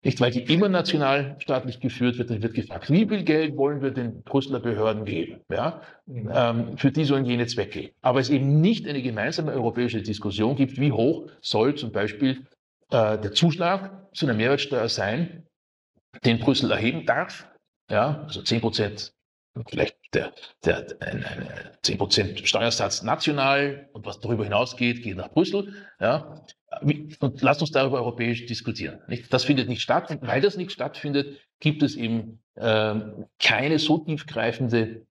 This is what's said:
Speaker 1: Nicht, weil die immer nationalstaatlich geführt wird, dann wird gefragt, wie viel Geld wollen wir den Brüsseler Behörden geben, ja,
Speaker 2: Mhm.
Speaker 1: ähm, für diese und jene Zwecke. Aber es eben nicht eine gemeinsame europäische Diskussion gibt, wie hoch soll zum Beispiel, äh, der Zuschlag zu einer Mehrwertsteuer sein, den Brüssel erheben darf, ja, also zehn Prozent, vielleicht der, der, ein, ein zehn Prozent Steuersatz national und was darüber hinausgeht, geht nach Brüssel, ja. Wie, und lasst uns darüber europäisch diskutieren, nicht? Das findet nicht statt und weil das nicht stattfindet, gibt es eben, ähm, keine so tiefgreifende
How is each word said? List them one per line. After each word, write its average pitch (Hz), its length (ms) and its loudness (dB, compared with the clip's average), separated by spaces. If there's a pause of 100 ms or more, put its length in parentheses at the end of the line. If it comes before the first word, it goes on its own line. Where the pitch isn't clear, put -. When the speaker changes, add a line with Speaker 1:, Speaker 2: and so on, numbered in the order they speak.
Speaker 1:
Nicht, - 180 0
weil 123 80 4
die 120 140 -2 (100)
immer 196 160 4
nationalstaatlich 143 1080 0
geführt 123 400 0
wird, 123 100 -4
dann 107 140 -2
wird 110 100 -2
gefragt, 98 380 -4
wie 196 160 6
viel 202 160 -2
Geld 151 340 2
wollen 139 240 0
wir 135 80 0
den 120 320 -4
Brüsseler 139 380 -2
Behörden 110 460 0
geben, 82 360 -6 (100)
ja, 120 300 -2 (240)
Speaker 2:
Mhm. 120 280 -8
Speaker 1:
ähm, 117 440 2
für 135 140 2
diese 143 240 2
und 135 100 2
jene 120 220 0
Zwecke. 98 420 -6 (120)
Aber 127 180 4
es 131 100 0
eben 139 320 4
nicht 208 260 2
eine 147 140 -4
gemeinsame 123 520 -2
europäische 117 500 0
Diskussion 107 520 0
gibt, 131 240 0
wie 139 120 4
hoch 117 400 2 (100)
soll 120 340 2
zum 120 160 -8
Beispiel, 110 520 -2 (480)
äh, 110 260 4
der 107 160 -6
Zuschlag 170 800 0
zu - 140 0
einer 120 80 2
Mehrwertsteuer 120 520 2
sein, 113 600 -2 (760)
den 117 160 4
Brüssel 123 320 2
erheben 113 340 0
darf, 147 440 -2 (400)
ja, 131 380 2
also - 160 -10
zehn 113 180 2
Prozent, 107 520 -2 (540)
vielleicht - 300 -2 (160)
der, - 180 -2 (320)
der, - 220 0 (140)
ein, - 260 -6
ein - 220 -8 (340)
zehn - 160 -2
Prozent 95 500 0
Steuersatz 107 540 0
national 139 920 0
und 101 120 -16
was 101 140 -10
darüber 110 240 -2
hinausgeht, 120 600 0
geht 95 140 -6
nach - 140 -10
Brüssel, 196 420 0 (260)
ja. 139 360 0 (460)
Wie, 147 400 -2
und 127 200 -2
lasst 139 200 4
uns 151 100 -2
darüber 135 240 2
europäisch 117 500 -2
diskutieren, 104 640 -6
nicht? - 260 -4
Das 127 120 2
findet 127 240 2
nicht 120 120 -4
statt 160 300 0
und 147 160 -8
weil 110 140 2
das 196 160 2
nicht 180 160 -8
stattfindet, 143 680 -4 (220)
gibt 151 200 2
es 143 140 2
eben, 113 460 -4 (160)
ähm, 110 680 0 (140)
keine 139 400 2
so 156 200 4
tiefgreifende 117 1120 -2